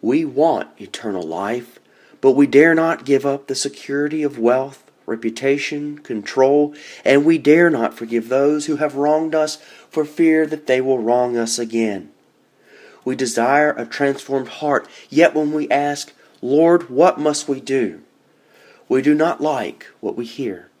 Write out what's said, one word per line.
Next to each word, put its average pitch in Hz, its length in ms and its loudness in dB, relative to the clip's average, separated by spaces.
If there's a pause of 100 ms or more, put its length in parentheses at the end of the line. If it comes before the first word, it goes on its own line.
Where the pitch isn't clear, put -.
We 139 240 0
want 139 560 -2
eternal 98 440 -8
life, 101 560 -8 (400)
but 135 120 4
we 139 160 4
dare 151 260 6
not 165 300 -2
give 135 200 0
up 139 220 -4
the 135 80 -8
security 147 720 -6
of 131 160 -6
wealth, 131 500 -2 (160)
reputation, 139 920 -4
control, 135 760 0 (300)
and 143 200 4
we 160 140 4
dare 160 320 6
not 117 240 -2
forgive 113 340 -4
those 143 380 0
who 156 80 -2
have 147 220 -4
wronged 156 400 0
us 156 260 -2 (260)
for 156 160 -2
fear 156 400 2
that 151 220 -6
they 127 140 2
will 131 180 0
wrong 120 380 0
us 117 240 -4
again. 110 500 -4 (920)
We 127 100 -4
desire 131 560 0
a 117 160 -6
transformed 135 600 -4
heart, 147 400 -4 (200)
yet 160 240 4
when 151 200 -2
we 151 180 -4
ask, 143 420 -4 (300)
"Lord, 165 480 2
what 143 300 4
must 151 280 -4
we 135 120 -4
do?" 117 400 -4 (880)
we 131 120 2
do 147 140 4
not 160 260 0
like 135 460 -6 (140)
what 104 160 -8
we 120 80 -8
hear. 107 460 -10 (100)